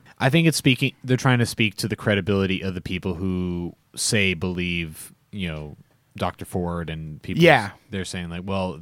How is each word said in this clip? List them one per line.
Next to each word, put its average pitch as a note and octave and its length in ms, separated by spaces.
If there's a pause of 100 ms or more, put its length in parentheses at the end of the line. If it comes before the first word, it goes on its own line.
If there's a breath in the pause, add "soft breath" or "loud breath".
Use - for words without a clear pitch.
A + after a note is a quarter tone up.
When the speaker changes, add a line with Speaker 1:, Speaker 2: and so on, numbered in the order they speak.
(180 soft breath)
Speaker 1:
I C3+ 120
think E3 180
it's D3+ 80
speaking, C3 360 (120)
they're B2+ 140
trying B2 220
to A#2 60
speak A2 300
to A2+ 120
the G2+ 80
credibility G2 640
of F#2+ 120
the F2+ 60
people F#2 340
who F2+ 600 (200)
say G2+ 380
believe, F2 800 (180)
you F#2+ 180
know, D2+ 280 (400)
Doctor F#2 300
Ford F2 420
and D#2+ 320
people. F#2 220
Speaker 2:
Yeah. B2+ 300 (180)
Speaker 1:
They're F#2+ 160
saying, F2 240
like, F2 120
"Well, F#2 400